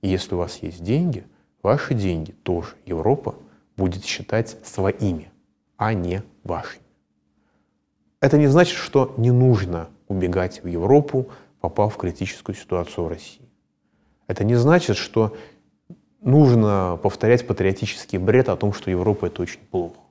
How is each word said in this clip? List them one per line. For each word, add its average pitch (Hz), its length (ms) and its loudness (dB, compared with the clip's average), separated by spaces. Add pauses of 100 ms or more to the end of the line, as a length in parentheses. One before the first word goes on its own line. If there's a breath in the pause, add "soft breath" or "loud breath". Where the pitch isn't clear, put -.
И 95 60 -4
если 95 260 -2
у 87 60 -2
вас 85 240 -6
есть 85 200 -12
деньги, 127 420 -2 (360 soft breath)
ваши 135 320 0
деньги 90 380 -2
тоже 85 380 -6 (180)
Европа 90 480 -2 (420 soft breath)
будет 92 260 -2
считать - 600 -4
своими, 95 680 -4 (480)
а 107 160 -2
не 90 300 -4 (220)
вашими. - 360 -10 (1400)
Это 147 160 4
не 147 100 6
значит, 170 300 4
что 135 400 0
не 120 140 2
нужно 95 580 2 (180)
убегать 92 560 -2
в - 40 -8
Европу, 127 600 2 (320 loud breath)
попав 107 340 -2
в - 40 -16
критическую - 580 -8
ситуацию - 480 -6
в 82 60 -4
России. - 380 -14 (800)
Это 104 180 -4
не 117 100 2
значит, 131 400 4
что 110 400 -2 (840 loud breath)
нужно 110 840 4
повторять 120 420 2
патриотический 98 720 -4
бред 110 320 2
о 95 60 0
том, 101 180 -2
что - 160 -8
Европа — 92 380 0
это - 160 -6
очень - 160 -10 (100)
плохо. 87 280 -6 (140)